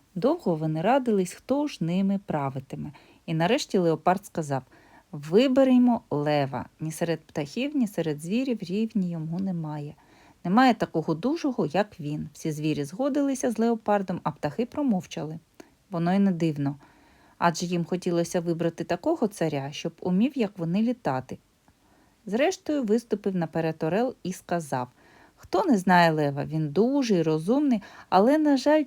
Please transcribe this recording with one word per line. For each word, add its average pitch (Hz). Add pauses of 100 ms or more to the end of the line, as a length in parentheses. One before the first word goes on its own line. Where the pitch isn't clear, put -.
(140)
Довго 226
вони 156
радились, 220
хто 285
ж -
ними 196
правитиме. 143 (340)
І 170
нарешті 196
леопард 175
сказав: 139 (500)
«Виберемо 247 (100)
лева. 143 (140)
Ні 156
серед 165
птахів, 247
ні 247
серед 160
звірів 226
рівні 190
йому 165
немає. 156 (500)
Немає 233
такого 160
дужого, 240
як 190
він». 151
Всі 160
звірі 147
згодилися 269
з 214
леопардом, 208
а 165
птахи 156
промовчали. 170 (520)
Воно 175
й 196
не 196
дивно. 147 (640)
Адже 170
їм 170
хотілося 175
вибрати 165
такого 302
царя, 151
щоб 165
умів, 202
як 208
вони, 170
літати. 156 (880)
Зрештою, 285
виступив 208
наперед 160
орел 208
і 180
сказав: 139 (480)
«Хто -
не 262
знає 175
лева, 143
він 151
дужий, 226
розумний, 196 (260)
але, 233
на 294
жаль, 294